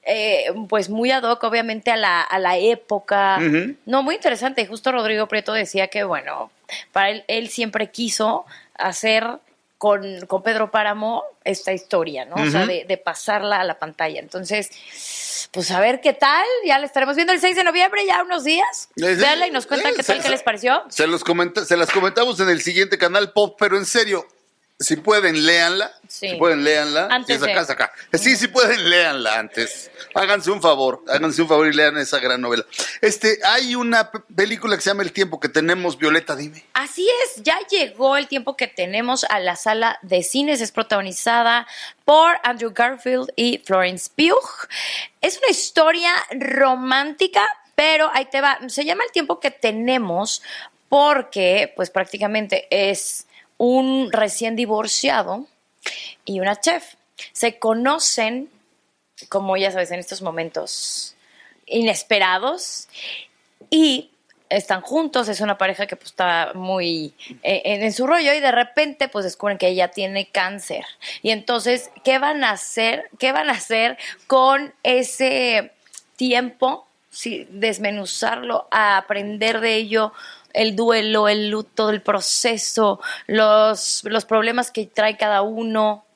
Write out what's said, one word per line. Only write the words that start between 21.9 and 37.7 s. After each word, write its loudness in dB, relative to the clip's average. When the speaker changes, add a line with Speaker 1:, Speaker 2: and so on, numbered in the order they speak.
Speaker 2:
comentamos 2
en 2
el 2
siguiente 0
Canal 2
Pop, 2
pero 2
en -2
serio, 0
si 0
pueden, 2
léanla. 2
Speaker 1:
Sí. -10
Speaker 2:
Si -6
pueden, 2
léanla. 2
Speaker 1:
Antes 0
Speaker 2:
Si 0
es 0
acá, 0
Speaker 1:
de. 0
Speaker 2:
es -4
acá. -2
Sí, 4
si -2
pueden, 2
léanla 2
antes. -6
Háganse 0
un -2
favor, 2
háganse 0
un 0
favor 4
y 2
lean 2
esa -2
gran 0
novela. -2
Este, 2
hay 2
una 2
pe-, -12
película 0
que -6
se 0
llama -2
El -6
tiempo -2
que -2
tenemos, 0
Violeta, 2
dime. -14
Speaker 1:
Así -2
es, -8
ya 2
llegó 2